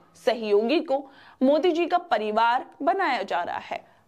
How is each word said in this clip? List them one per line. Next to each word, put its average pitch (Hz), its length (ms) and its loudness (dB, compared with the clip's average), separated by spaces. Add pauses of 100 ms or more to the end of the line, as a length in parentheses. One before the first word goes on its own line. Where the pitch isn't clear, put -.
(260)
सहयोगी 226 540 2
को 269 180 -2 (460)
मोदी 302 280 4
जी 330 140 0
का 349 120 0
परिवार 226 680 0 (160)
बनाया 320 420 0
जा 175 200 -4
रहा - 140 -6
है। - 260 -10 (240)